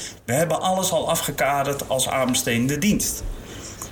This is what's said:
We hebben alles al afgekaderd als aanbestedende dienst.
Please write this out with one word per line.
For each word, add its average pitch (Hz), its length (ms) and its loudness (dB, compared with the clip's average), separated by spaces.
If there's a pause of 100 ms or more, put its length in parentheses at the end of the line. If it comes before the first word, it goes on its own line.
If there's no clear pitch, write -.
(260)
We 117 80 -2
hebben 147 280 2
alles 185 300 2
al 156 180 2
afgekaderd 143 800 0
als 131 200 2
aanbestedende 127 680 2
dienst. - 460 0 (680)